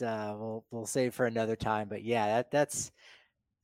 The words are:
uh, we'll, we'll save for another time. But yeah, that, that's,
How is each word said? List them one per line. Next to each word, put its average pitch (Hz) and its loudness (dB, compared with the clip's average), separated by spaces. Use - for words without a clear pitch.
uh, 107 -4
we'll, 110 -6
we'll 113 -6
save 127 0
for 127 2
another 113 0
time. 107 0
But 104 -6
yeah, 110 2
that, 117 2
that's, - 0